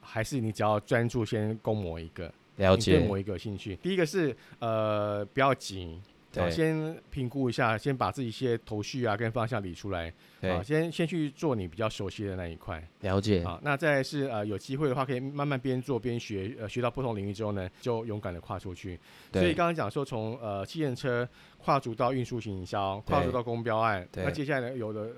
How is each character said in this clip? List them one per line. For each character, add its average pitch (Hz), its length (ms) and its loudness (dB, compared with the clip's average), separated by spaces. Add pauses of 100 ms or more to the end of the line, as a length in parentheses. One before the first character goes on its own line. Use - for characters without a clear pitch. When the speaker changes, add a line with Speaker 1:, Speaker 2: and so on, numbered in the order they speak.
Speaker 1:
还 - 240 -4
是 139 160 -2
你 110 100 0
只 107 120 -2
要 107 180 4
专 117 260 2
注 117 160 0
先 107 380 0
攻 110 160 0
某 85 220 -4
一 82 100 -10
个， 82 240 -10 (240)
Speaker 2:
了 95 200 8
解。 107 180 6
Speaker 1:
你 90 60 10
对 85 80 4
某 98 80 2
一 98 60 0
个 98 100 -4
有 87 60 -4
兴 104 180 -6
趣。 92 200 -8
第 175 140 -4
一 190 60 2
个 175 80 4
是， 156 300 0 (240)
呃， 107 680 0
不 135 140 -2
要 135 140 6
急， 90 460 -8 (320)
Speaker 2:
对。 - 100 0
Speaker 1:
啊， 175 80 4
先 160 460 0 (140)
评 127 180 -2
估 135 200 0
一 117 40 0
下， 113 260 4
先 139 180 0
把 110 140 2
自 135 120 -4
己 120 60 -2
一 - 20 -4
些 117 340 0
头 107 180 -4
绪 123 220 -2
啊 104 120 4
跟 113 140 0
方 113 160 0
向 113 160 0
理 90 120 -6
出 101 160 -6
来， 85 220 -2 (280)
Speaker 2:
对。 92 100 0
Speaker 1:
啊， 87 120 2
先， 156 280 2
先 165 160 0
去 156 240 0
做 139 240 0
你 95 140 -2
比 80 80 -14
较 110 120 2
熟 101 220 -4
悉 107 140 -6
的 95 100 -2
那 90 140 -4
一 82 80 -8
块。 80 260 -8 (200)
Speaker 2:
了 98 180 4
解。 98 240 4
Speaker 1:
啊， 87 180 -4
那 143 140 0
再 147 200 4
来 135 60 2
是， 139 220 -2
呃， 113 200 -2
有 104 120 -4
机 135 200 -6
会 147 120 2
的 123 60 2
话， 135 100 2
可 127 100 -2
以 123 60 -2
慢 143 260 -4
慢 139 140 0
边 127 200 0
做 123 180 0
边 117 200 -2
学， 107 400 -4
呃， 110 100 -6
学 120 120 -4
到 120 100 2
不 131 120 -4
同 120 120 0
领 101 140 -2
域 104 40 -2
之 104 120 -4
后 104 80 0
呢， 95 160 -2 (120)
就 117 260 -2
勇 104 120 -4
敢 98 140 -6
地 85 80 -8
跨 98 180 -8
出 90 160 -8
去。 90 240 -10 (320)
Speaker 2:
对。 - 120 4
Speaker 1:
所 175 80 6
以 151 40 2
刚 170 120 4
刚 170 80 2
讲 117 160 0
说 139 140 -2
从， 113 360 -4
呃， 101 240 -2
计 160 180 -4
程 131 140 0
车 123 320 0 (300)
跨 147 200 2
足 120 160 -4
到 123 180 2
运 127 120 0
输 117 160 -4
行 98 240 -6
销， 98 420 -2
Speaker 2:
对。 - 60 0
Speaker 1:
跨 143 100 4
足 131 80 2
到 123 120 0
公 117 200 -2
标 113 160 0
案， 104 320 2
Speaker 2:
对。 92 140 -4
Speaker 1:
那 - 60 0
接 143 140 -2
下 139 140 0
来 120 120 -2
呢， 135 60 -6
有 110 160 -4
了， 107 260 -6